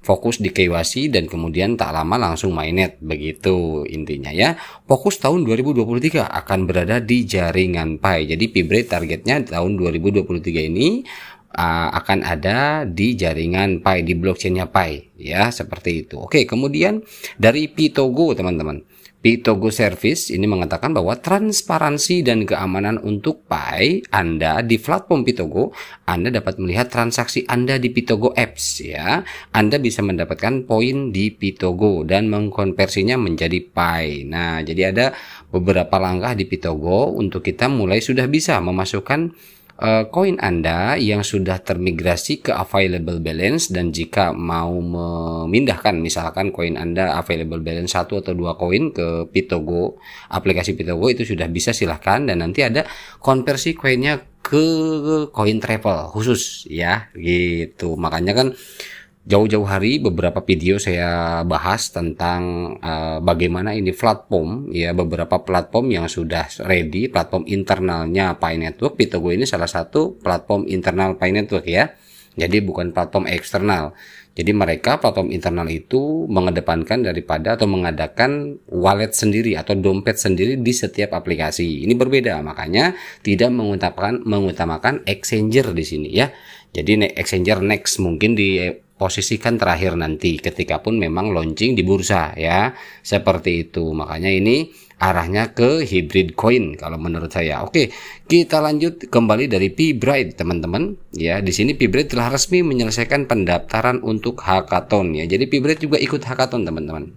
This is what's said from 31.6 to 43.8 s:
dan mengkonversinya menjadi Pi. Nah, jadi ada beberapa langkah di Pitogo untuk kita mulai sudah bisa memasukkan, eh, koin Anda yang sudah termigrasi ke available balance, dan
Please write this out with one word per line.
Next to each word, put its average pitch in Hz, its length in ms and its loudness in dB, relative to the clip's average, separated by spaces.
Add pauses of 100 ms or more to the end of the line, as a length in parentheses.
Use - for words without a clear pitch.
dan 101 320 2
mengkonversinya 98 800 0
menjadi 87 480 0
Pi. 82 640 -2
Nah, 82 400 -4
jadi 90 240 0
ada 120 240 2 (400)
beberapa 92 480 2
langkah 92 320 0
di 101 80 -2
Pitogo 90 720 0
untuk 92 320 -2
kita 117 240 0
mulai 107 320 2
sudah 131 240 0
bisa 147 320 2
memasukkan, 95 800 -2 (440)
eh, 110 220 4 (100)
koin 185 240 2
Anda 87 600 0
yang 104 260 2
sudah 92 320 0
termigrasi 87 840 -2
ke - 100 0
available 90 640 0
balance, 87 540 0
dan 87 180 0